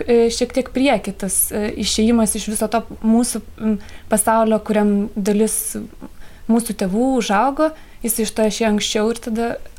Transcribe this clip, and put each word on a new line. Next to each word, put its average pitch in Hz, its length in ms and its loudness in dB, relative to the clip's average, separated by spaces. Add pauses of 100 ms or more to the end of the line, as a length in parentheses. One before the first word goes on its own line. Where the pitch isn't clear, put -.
e, 233 220 6
šiek 240 240 -4
tiek 254 180 -2
prieky, 247 420 2
tas, - 380 -2
e, 208 260 -2
išėjimas 220 580 2
iš 208 120 -6
viso 214 200 -2
to 226 160 0 (200)
mūsų, 226 380 2 (180)
mm, 214 180 0 (300)
pasaulio, 220 520 2
kuriam 208 540 2
dalis 214 640 0 (720)
mūsų 226 280 2
tėvų 226 420 2
užaugo, 269 540 2 (280)
jis 226 200 -4
iš 214 140 0
to - 80 0
išėjo 220 260 2
anksčiau 214 440 0
ir 233 100 -4
tada 233 240 -2 (340)